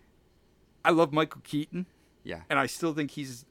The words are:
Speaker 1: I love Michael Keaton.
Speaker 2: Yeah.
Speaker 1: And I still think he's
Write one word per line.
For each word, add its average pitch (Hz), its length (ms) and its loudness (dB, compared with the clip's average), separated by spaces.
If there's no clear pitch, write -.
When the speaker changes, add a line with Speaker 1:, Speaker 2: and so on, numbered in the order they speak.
Speaker 1:
I 165 60 6
love 160 220 6
Michael 156 320 0
Keaton. 156 420 -4
Speaker 2:
Yeah. 82 160 -8
Speaker 1:
And 139 80 2
I 131 80 2
still 165 260 -2
think 147 200 -4
he's 131 380 -12